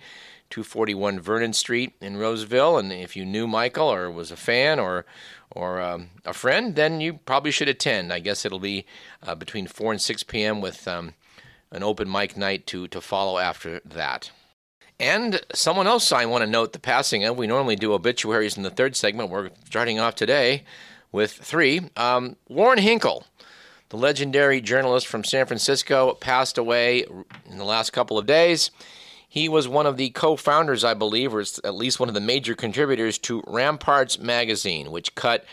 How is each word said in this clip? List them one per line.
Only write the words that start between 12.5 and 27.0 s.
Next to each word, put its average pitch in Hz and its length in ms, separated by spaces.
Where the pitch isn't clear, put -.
to, 90 200
to 87 140
follow 98 360
after 87 460
that. 73 480
And 196 420
someone 180 360
else 226 240
I 123 160
wanna 117 180
note 113 280
the - 60
passing 120 440
of. 113 120
We 120 120
normally 123 280
do 104 180
obituaries 107 600
in 101 60
the 95 80
third 131 260
segment. 104 360
We're 95 180
starting 110 340
off 113 140
today 131 500
with 104 200
three. 156 680
Um, 123 380
Warren 226 300
Hinkle, 196 480
the 107 80
legendary 139 640
journalist 127 460
from 110 160
San 131 240
Francisco, 131 640
passed 127 460
away 120 460